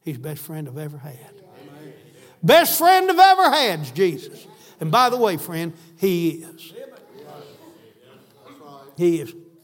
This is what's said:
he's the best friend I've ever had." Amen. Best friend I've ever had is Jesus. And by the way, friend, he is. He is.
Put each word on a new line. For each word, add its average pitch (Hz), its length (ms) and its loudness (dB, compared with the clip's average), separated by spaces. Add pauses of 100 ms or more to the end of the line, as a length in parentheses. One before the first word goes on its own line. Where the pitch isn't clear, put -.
he's 147 140 -10
the 120 60 -16
best 139 180 -12
friend 156 260 -12
I've 131 120 -14
ever 147 200 -14
had." 135 360 -20 (260)
Amen. 147 320 -20 (500)
Best 277 360 4
friend 370 320 4
I've 339 80 0
ever 381 320 6
had 233 300 0
is 131 100 -10
Jesus. 151 560 -4 (340)
And 165 100 -6
by 240 200 2
the 247 80 -4
way, 208 180 0
friend, 165 380 -10 (240)
he 170 320 0
is. - 420 -14 (2250)
He 170 240 0
is. - 120 -14 (320)